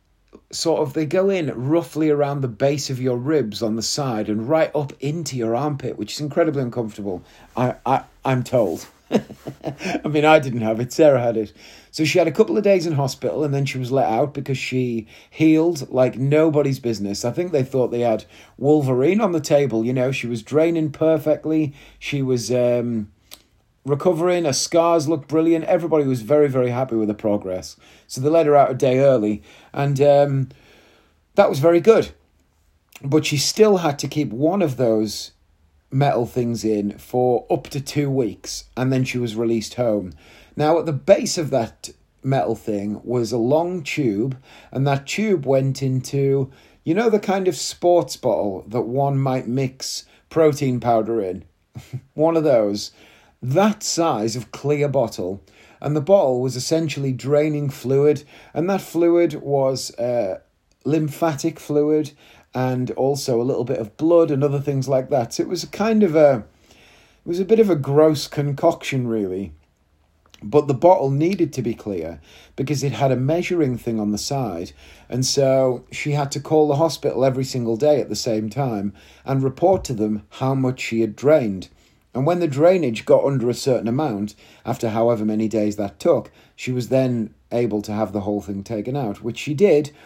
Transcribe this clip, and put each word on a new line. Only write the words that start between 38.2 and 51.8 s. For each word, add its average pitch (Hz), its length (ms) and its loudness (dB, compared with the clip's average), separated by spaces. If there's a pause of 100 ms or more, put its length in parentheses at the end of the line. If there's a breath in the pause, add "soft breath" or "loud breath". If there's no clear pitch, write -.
and 127 160 -2
then 131 120 0
she 127 140 -6
was 117 180 -4
released 113 400 -2
home. 104 380 -2 (420 loud breath)
Now, 151 240 2
at 151 60 -4
the 160 80 -2
base - 440 2
of 151 140 -4
that 113 380 -4 (340)
metal 120 320 0
thing 104 480 -6
was 117 280 -2
a 123 60 -2
long 160 460 0
tube, 127 540 -2 (340 loud breath)
and 135 160 -2
that 139 200 -2
tube 196 380 -2
went 135 380 0
into, 135 680 -2 (320 soft breath)
you 156 100 -2
know, 220 160 2
the 208 100 2
kind 190 280 -2
of 165 80 0
sports - 640 0
bottle 95 500 -2
that 110 140 -4
one 139 360 0
might 131 300 -2
mix 131 580 -6 (240 soft breath)
protein 143 500 2
powder 113 420 0
in? 92 240 -6 (340)
<laughs> - 340 -16